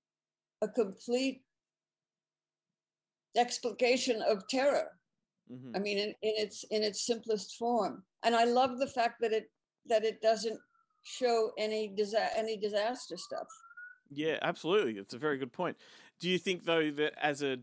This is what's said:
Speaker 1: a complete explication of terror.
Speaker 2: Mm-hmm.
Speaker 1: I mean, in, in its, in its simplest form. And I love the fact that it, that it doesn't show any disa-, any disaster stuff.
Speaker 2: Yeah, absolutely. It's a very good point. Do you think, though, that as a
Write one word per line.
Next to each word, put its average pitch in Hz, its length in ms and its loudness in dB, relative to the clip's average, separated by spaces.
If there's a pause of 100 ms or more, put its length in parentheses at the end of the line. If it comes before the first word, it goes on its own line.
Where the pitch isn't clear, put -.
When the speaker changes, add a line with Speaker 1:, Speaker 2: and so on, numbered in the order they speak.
(600)
Speaker 1:
a 214 60 2
complete 240 720 0 (1900)
explication 240 840 2
of 196 260 0
terror. 254 400 2 (640)
Speaker 2:
Mm-hmm. 127 240 -10
Speaker 1:
I 185 40 -2
mean, 208 180 -2
in, 208 120 -2 (120)
in 214 120 0 (120)
its, - 240 -10
in 214 140 0
its 202 220 -4
simplest 220 520 -2
form. 233 460 0 (200)
And 233 120 4
I 233 80 6
love 247 340 4
the 262 100 0
fact 233 340 0
that 220 120 2
it, 214 160 -2 (380)
that 220 160 2
it 220 180 -2
doesn't 220 380 2 (440)
show 233 540 2
any 214 300 -2
disa-, 202 500 0
any 220 200 -2
disaster 208 600 -2
stuff. - 300 -10 (640)
Speaker 2:
Yeah, 147 300 0
absolutely. 165 560 0
It's 98 160 -12
a 123 60 -10
very 147 180 0
good 131 160 -6
point. 170 240 -4 (420)
Do 175 100 -4
you 185 80 4
think, 175 280 -4
though, 160 260 2
that 147 300 0
as 143 200 0
a 135 220 0